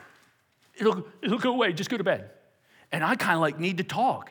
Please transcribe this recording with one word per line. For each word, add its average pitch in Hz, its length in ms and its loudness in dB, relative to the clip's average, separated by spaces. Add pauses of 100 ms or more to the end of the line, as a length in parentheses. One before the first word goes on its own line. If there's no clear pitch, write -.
(760)
"It'll, 208 320 0 (160)
it'll 247 160 0
go 247 160 0
away, 226 180 2
just 170 180 -6
go 254 60 0
to 196 80 -4
bed." 120 260 0 (600)
And 160 100 -2
I 196 140 2
kinda, 180 220 2
like, 151 200 2
need 175 200 -2
to 185 60 -2
talk. 208 460 -2